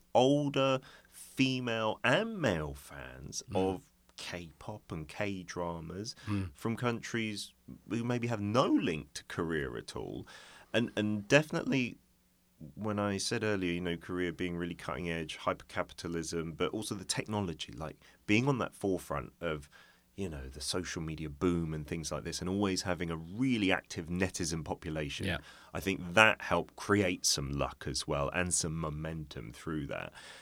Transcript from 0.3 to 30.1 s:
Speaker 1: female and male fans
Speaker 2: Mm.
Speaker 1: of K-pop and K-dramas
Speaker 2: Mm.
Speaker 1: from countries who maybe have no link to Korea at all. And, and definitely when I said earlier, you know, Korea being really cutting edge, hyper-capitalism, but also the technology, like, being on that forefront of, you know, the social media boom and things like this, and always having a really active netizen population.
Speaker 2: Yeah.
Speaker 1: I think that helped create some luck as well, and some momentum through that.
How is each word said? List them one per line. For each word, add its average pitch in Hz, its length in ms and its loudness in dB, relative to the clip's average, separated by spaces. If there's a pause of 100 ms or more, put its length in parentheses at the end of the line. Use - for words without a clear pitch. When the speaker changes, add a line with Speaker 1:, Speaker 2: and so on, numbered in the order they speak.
Speaker 1:
female 120 960 0
and 196 360 4
male 80 360 2
fans 65 640 -12 (100)
Speaker 2:
Mm. 92 40 0
Speaker 1:
of 95 260 2 (360)
K-pop 90 760 -10
and 78 160 -6
K-dramas 87 1040 -6 (140)
Speaker 2:
Mm. 98 260 -2
Speaker 1:
from 117 220 -4
countries 113 800 -4 (360)
who 117 140 -2
maybe 120 240 0
have 113 120 -2
no 113 320 4
link 85 440 2
to - 80 -10
Korea 76 500 -2
at 55 220 -8
all. 50 320 -8 (440)
And, 117 240 0
and 104 320 0
definitely 143 720 2 (800)
when 104 240 -2
I 101 180 2
said 110 260 -2
earlier, 98 280 2
you 87 100 0
know, 87 160 0
Korea 90 340 -2
being 87 240 -2
really 87 200 -4
cutting 85 340 -4
edge, 82 280 -4
hyper-capitalism, 85 1160 -4
but 85 180 0
also 107 220 -4
the 92 100 -8
technology, 98 680 -2
like, 76 240 -8 (300)
being 113 200 6
on 131 120 2
that - 160 -4
forefront 85 640 -2
of, 78 260 -2 (480)
you 95 140 -4
know, 67 240 -10
the 69 80 -12
social 90 400 -2
media 78 260 -4
boom 82 460 2
and 76 140 -6
things 82 240 -4
like 64 120 -4
this, 82 160 -6
and 87 80 -4
always 95 360 2
having 87 260 -2
a 82 80 -2
really 101 540 2
active 87 380 0
netizen 85 540 0
population. 78 640 -4
Speaker 2:
Yeah. 90 120 0 (360)
Speaker 1:
I 82 60 -4
think 90 340 -2
that 110 300 8
helped - 320 0
create 95 500 2
some 69 260 2
luck 67 360 -2
as 69 200 -4
well, 71 220 2
and 90 240 0
some 80 260 0
momentum 76 760 -6
through 78 340 -4
that. 50 260 -6 (280)